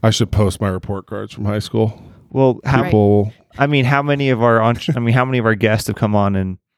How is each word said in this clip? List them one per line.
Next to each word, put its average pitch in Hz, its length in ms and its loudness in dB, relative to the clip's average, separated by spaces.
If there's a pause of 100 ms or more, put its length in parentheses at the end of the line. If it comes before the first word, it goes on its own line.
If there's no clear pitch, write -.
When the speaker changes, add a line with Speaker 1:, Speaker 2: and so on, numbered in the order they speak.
Speaker 1:
I 110 80 2
should 107 200 -2
post 101 300 -2
my 104 80 -2
report 95 380 -8
cards 104 260 -12
from 110 140 -8
high 104 120 -2
school. 110 420 -2 (300)
Speaker 2:
Well, 127 340 2
how, 131 180 0
Speaker 3:
Right. 110 60 -2
Speaker 1:
People 104 440 4 (260)
Speaker 2:
I 135 80 2
mean, 143 200 2
how 143 160 2
many 143 260 0
of 117 140 0
our 117 180 4
entre-, 117 340 0
I 120 60 -4
mean, 117 140 0
how 127 100 2
many 131 140 -2
of 113 80 0
our 110 80 2
guests 107 320 0
have 104 100 -4
come 104 180 -2
on 101 220 2
and 95 220 -4 (200)